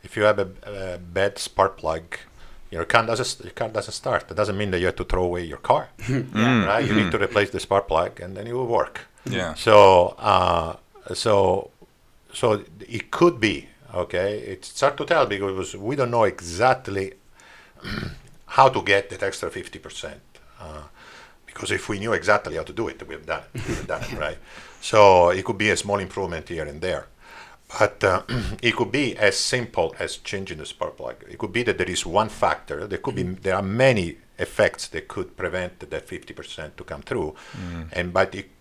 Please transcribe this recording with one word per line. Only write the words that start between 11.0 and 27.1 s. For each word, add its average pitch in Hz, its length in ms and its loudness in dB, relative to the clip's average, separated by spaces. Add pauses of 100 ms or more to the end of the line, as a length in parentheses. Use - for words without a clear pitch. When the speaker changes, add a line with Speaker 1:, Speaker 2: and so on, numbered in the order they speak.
Speaker 1:
so, 98 580 2 (640)
so 107 320 0 (160)
it - 300 -10
could 165 280 4
be, 98 300 0 (240)
okay? 95 460 -2
It's 98 420 -12
hard 143 160 2
to 147 80 -4
tell 151 200 4
because 95 520 -4
we 110 180 -4
don't 127 160 0
know 117 140 4
exactly 98 880 -2 (680)
<clears throat> - 20 -20 (640)
how 135 220 6
to 107 120 -2
get 98 280 2
that 98 140 -8
extra 98 260 -4
fifty - 300 -12
percent. - 420 -14 (380)
Uh, 76 240 -14 (640)
because - 260 -8
if 95 180 -4
we 104 100 -4
knew 110 140 -2
exactly 98 420 0
how 76 80 -4
to 78 100 -12
do 113 140 -4
it, - 200 -12
we 80 60 -12
have 76 140 -14
done 80 160 -6 (100)
it. - 140 -8
We 110 80 -4
have - 120 -10
done 80 160 -6
it, - 100 -10
Speaker 2:
<laughs> - 60 -8
Speaker 1:
right? 76 180 -6 (440)
So 95 480 8
it 92 160 0
could 110 120 -4
be 107 120 2
a 90 80 2
small 101 220 -2
improvement 90 500 -6
here 80 160 -6
and 73 160 -12
there. 85 260 -4 (720)